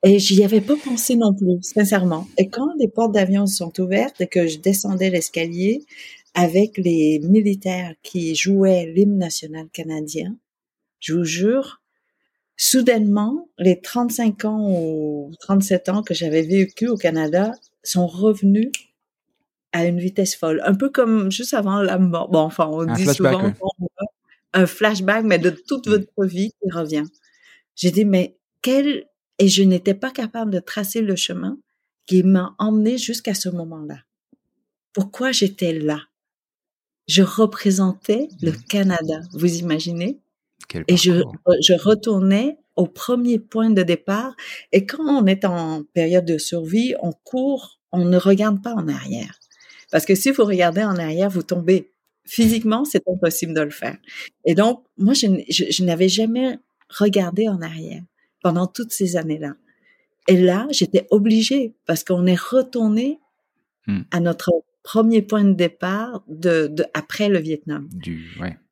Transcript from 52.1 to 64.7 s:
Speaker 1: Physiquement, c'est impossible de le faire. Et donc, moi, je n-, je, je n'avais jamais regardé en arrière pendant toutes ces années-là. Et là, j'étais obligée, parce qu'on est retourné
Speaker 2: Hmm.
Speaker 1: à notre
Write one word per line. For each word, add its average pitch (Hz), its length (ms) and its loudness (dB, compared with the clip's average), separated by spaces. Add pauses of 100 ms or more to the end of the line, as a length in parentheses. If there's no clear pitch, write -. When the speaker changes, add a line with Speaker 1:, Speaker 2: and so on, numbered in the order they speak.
Speaker 1:
Physiquement, 226 600 2
c'est 294 220 -2
impossible 180 480 -2
de 156 60 0
le 147 100 -2
faire. - 260 -10 (480)
Et 165 120 4
donc, 226 260 2 (160)
moi, 196 160 4
je 262 120 0
n-, 190 220 0
je, - 220 -2
je 185 140 -2
n'avais 175 240 2
jamais 226 500 0 (300)
regardé 202 600 0
en 185 140 -4
arrière 160 400 -12 (400)
pendant 175 240 0
toutes 226 260 -10
ces 180 240 -2
années-là. 156 380 -6 (720)
Et 190 100 6
là, 185 340 4
j'étais 190 400 0
obligée, 220 680 2 (100)
parce 165 160 -2
qu'on 180 240 0
est 180 140 4
retourné 247 800 0 (640)
Speaker 2:
Hmm. 101 140 -2 (100)
Speaker 1:
à 175 80 -2
notre 170 320 -2 (320)